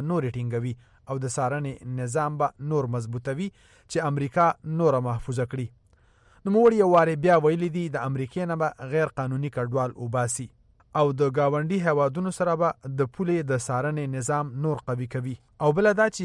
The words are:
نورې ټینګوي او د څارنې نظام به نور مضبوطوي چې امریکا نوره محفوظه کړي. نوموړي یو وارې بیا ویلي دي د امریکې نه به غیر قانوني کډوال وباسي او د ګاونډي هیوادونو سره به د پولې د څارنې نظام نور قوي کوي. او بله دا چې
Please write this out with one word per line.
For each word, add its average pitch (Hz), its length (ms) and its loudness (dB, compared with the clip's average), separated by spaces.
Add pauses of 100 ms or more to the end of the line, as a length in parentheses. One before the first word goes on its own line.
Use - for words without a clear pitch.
(100)
نورې 147 260 0
ټینګوي 120 380 -4 (340)
او 135 100 -4
د 131 80 -6 (100)
څارنې 139 360 -2 (300)
نظام 147 360 -2
به 143 360 -2
نور 127 200 0
مضبوطوي 123 540 -6 (420)
چې - 80 -2 (120)
امریکا 143 360 2 (360)
نوره 135 260 4
محفوظه 120 440 -4
کړي. 127 140 -6 (800)
نوموړي 226 380 6
یو 185 80 6
وارې 165 240 6 (100)
بیا 175 200 8
ویلي 170 240 2
دي 170 200 -4
د 143 80 -6 (120)
امریکې 135 420 -4
نه 165 100 -2
به 156 80 2 (240)
غیر 156 160 2 (100)
قانوني 131 380 -4
کډوال 123 400 -2
وباسي 120 520 -4 (500)
او 147 220 2
د 143 180 4
ګاونډي 147 480 0
هیوادونو 151 500 0
سره 175 240 0
به 170 80 2 (300)
د 135 160 2
پولې 175 340 0
د 131 160 0
څارنې 143 480 -2
نظام 139 400 -4 (140)
نور 151 200 0
قوي 123 280 -4
کوي. 127 200 -4 (280)
او 151 160 4
بله 208 140 6
دا 214 180 4
چې - 140 -10